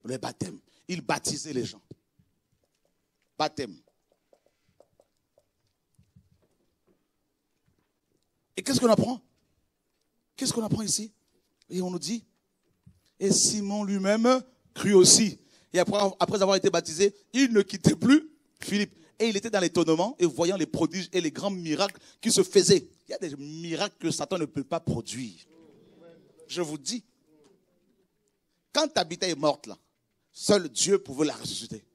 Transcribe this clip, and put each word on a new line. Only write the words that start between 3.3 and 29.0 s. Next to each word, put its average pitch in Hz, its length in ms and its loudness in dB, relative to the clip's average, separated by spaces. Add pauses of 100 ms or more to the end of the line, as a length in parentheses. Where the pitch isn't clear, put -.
Baptême. 143 400 -6 (4000)
Et 190 60 -6
qu'est-ce 269 180 0
qu'on 240 100 4
apprend ? 214 320 2 (1120)
Qu'est-ce - 180 -4
qu'on 226 100 -4
apprend 214 180 -4
ici ? 208 300 -6 (580)
Et 180 120 -6
on 180 80 -4
nous 180 100 -8
dit, 196 260 -8 (920)
et 196 120 0
Simon 208 520 0
lui-même 208 580 2 (320)
crut 202 200 0
aussi. 185 460 8 (320)
Et 175 80 2
après, 196 180 0 (220)
après 185 220 0
avoir 196 140 4
été 190 140 2
baptisé, 170 460 0 (180)
il 254 180 2
ne 214 100 4
quittait - 340 2
plus 311 340 4 (300)
Philippe. 202 360 -4 (240)
Et 226 100 0
il 202 80 -2
était 214 120 -6
dans 208 100 0
l'étonnement 160 600 0
et 175 60 4
voyant 170 320 0
les 160 80 -2
prodiges 170 480 -4
et 180 80 0
les 156 100 -4
grands 180 200 -6
miracles 175 480 -4 (200)
qui 226 120 -2
se 190 120 4
faisaient. 185 440 4 (200)
Il - 40 -12
y - 20 -8
a - 40 -8
des 151 180 -8
miracles 160 640 -8
que 165 120 -4
Satan 156 260 -6
ne 156 80 -4
peut - 180 -8
pas 165 160 -6
produire. 117 560 -8 (1120)
Je 175 140 -8
vous 156 160 -6
dis, 202 260 -8 (1700)
quand 311 140 0
Tabitha 185 400 -4